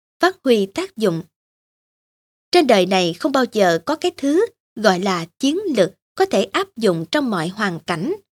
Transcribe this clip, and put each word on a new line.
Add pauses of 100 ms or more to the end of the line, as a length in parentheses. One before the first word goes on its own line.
(200)
phát
huy
tác
dụng. (1300)
Trên
đời
này
không
bao
giờ
có
cái
thứ (300)
gọi
là (140)
chiến (180)
lược (240)
có
thể
áp
dụng
trong
mọi
hoàn
cảnh. (240)